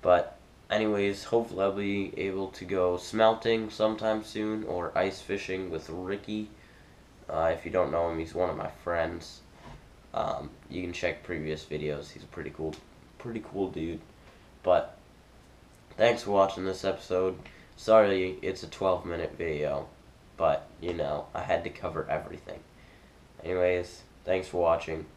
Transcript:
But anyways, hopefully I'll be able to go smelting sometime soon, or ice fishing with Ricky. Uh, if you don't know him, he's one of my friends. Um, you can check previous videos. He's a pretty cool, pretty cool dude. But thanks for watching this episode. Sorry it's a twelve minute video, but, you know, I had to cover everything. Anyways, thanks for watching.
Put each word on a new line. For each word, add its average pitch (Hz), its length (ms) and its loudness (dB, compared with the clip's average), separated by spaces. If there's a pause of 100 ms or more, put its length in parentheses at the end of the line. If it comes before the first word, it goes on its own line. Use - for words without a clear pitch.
But 90 380 4 (320)
anyways, 101 540 2
hopefully 110 400 2
I'll 98 80 4
be 101 440 -2
able 95 320 -2
to 92 160 -12
go 90 320 2
smelting 110 760 4
sometime 110 520 0
soon, 107 400 -4
or 87 340 -4
ice 95 240 0
fishing 92 500 -4
with 80 200 -8
Ricky. 101 600 -6 (800)
Uh, 82 240 2
if - 140 -4
you 82 60 -6
don't 90 180 4
know 85 180 2
him, 82 120 -2
he's 80 140 -6
one 87 140 2
of 76 80 -2
my 95 140 -6
friends. 85 680 -4 (760)
Um, - 360 -4 (200)
you 87 100 -6
can 87 120 -6
check 85 320 -4
previous 78 400 -6
videos. 76 480 -6
He's - 100 -18
a - 60 -18
pretty 80 220 -10
cool, 78 240 -6 (440)
pretty 113 240 -8 (100)
cool 95 180 0
dude. 82 300 -4 (640)
But - 340 4 (1000)
thanks 117 260 4
for 101 80 -4
watching 98 340 4
this 92 200 -4
episode. 92 520 0 (400)
Sorry 98 680 6
it's 92 220 -4
a - 20 -12
twelve 90 400 0
minute 82 320 -4
video, 76 500 -2 (480)
but, 78 300 2 (140)
you 87 140 -4
know, 73 380 -2
I 82 100 -6
had - 220 0
to - 60 -4
cover - 400 -6
everything. - 500 -6 (840)
Anyways, 90 580 0 (220)
thanks 92 240 0
for 90 120 -2
watching. 82 460 2 (100)